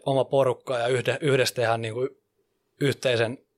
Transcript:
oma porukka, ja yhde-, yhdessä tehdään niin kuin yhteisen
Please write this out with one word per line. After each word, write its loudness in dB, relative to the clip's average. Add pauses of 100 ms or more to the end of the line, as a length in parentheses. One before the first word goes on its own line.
oma 2
porukka, 0
ja -2
yhde-, 0
yhdessä 2
tehdään 0
niin -6
kuin -4 (720)
yhteisen 0 (200)